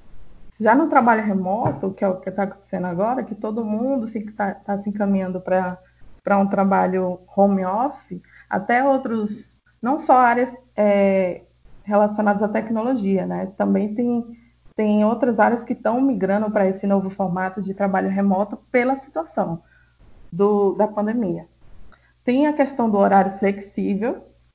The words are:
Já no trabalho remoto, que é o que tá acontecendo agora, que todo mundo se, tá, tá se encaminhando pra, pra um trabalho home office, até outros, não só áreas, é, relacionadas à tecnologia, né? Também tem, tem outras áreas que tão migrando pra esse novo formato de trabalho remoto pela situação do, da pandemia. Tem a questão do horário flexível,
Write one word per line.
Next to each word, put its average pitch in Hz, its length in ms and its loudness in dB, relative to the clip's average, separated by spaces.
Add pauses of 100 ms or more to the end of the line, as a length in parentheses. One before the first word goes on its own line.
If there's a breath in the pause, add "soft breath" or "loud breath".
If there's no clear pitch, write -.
(580)
Já 214 160 4
no 302 160 2
trabalho 233 340 4
remoto, 190 680 -2
que 196 120 -6
é 196 40 2
o 185 120 -4
que 190 100 -10
tá 202 120 -4
acontecendo 190 440 -8
agora, 214 360 -2
que - 120 -10
todo 220 300 -6
mundo 226 420 -2
se, 220 140 -8 (120)
tá, 196 200 -4
tá 202 260 -6
se 202 120 -6
encaminhando 196 500 -2
pra, 185 380 -2 (440 soft breath)
pra 202 140 2
um 196 100 4
trabalho 185 720 0 (140)
home 196 300 4
office, 196 560 -6 (300 loud breath)
até 240 340 0
outros, 226 720 -2 (240)
não 269 180 -2
só 262 200 6
áreas, 247 340 4 (240)
é, 196 680 2 (380)
relacionadas 208 600 2
à 208 60 0
tecnologia, 220 760 -2
né? 180 320 -6
Também 202 380 0
tem, 240 440 -4 (380 loud breath)
tem 214 260 2
outras 226 380 2
áreas 220 240 2
que 247 100 -6
tão 226 280 -2
migrando 208 480 0
pra 202 180 2
esse 196 180 -4
novo 196 220 0
formato 185 540 -4
de 196 100 -6
trabalho 190 380 -2
remoto 196 480 0 (120)
pela 254 260 2
situação 214 680 -6 (680 soft breath)
do, 202 440 2
da 208 120 2
pandemia. 208 600 -4 (760 soft breath)
Tem 269 240 2
a 294 60 2
questão 269 380 0
do 202 80 2
horário 196 400 4
flexível, 202 880 -4 (280)